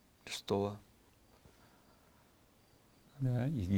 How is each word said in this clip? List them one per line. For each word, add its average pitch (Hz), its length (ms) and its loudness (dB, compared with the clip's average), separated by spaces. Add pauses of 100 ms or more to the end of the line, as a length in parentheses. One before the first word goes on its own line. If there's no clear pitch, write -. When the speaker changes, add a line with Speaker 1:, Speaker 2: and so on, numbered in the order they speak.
(260)
Speaker 1:
Destoa. 101 520 -2 (2500)
Speaker 2:
É, 123 260 2
e, 143 120 -2 (160)